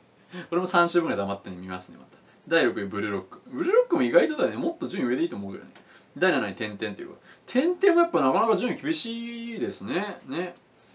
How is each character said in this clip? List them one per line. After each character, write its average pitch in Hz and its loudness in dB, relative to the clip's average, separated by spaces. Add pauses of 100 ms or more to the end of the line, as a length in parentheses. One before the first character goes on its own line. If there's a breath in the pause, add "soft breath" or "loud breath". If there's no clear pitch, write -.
(500 loud breath)
こ 170 -2
れ 175 4
も 185 -2
三 175 4
週 170 4
分 160 0
ぐ - 0
ら 120 0
い 98 -2
黙 98 -2
っ 98 -8
て - -14
ん 92 -10
で 90 -12
見 92 -10
ま 92 -8
す - -14
ね、 - -20
ま - -20
た。 - -20 (280 soft breath)
第 151 4
六 107 0
位、 101 -4
ブ 101 -4
ル 107 -2
ー 104 -2
ロ 98 -2
ッ - -10
ク。 - -20
ブ 131 -4
ル 349 2
ー - 4
ロ 494 6
ッ - -20
ク 339 2
も 277 2
意 117 2
外 202 6
と 302 -6
だ 196 0
ね。 107 -6
も 143 -2
っ - -12
と 131 -6
順 165 -2
位 - 0
上 123 2
で 156 0
い - 2
い 170 -2
と 107 -10
思 98 -8
う 98 -8
け - -12
ど - -16
ね。 - -20 (460 loud breath)
第 180 2
七 117 0
位、 95 -8
て 110 -4
ん 104 -8
て 107 -4
ん 95 -10
と - -12
い - -10
う - -14
か。 - -20 (280 loud breath)
て 269 2
ん 349 0
て 392 4
ん 330 4
も 339 6
や 339 6
っ 339 -10
ぱ 156 2
な 135 4
か 185 4
な 226 2
か 202 4
順 202 -2
位 127 -4
厳 147 -4
し 233 -6
い 196 -10
で 110 -4
す 98 -10
ね。 170 -6
ね。 165 -8 (380 soft breath)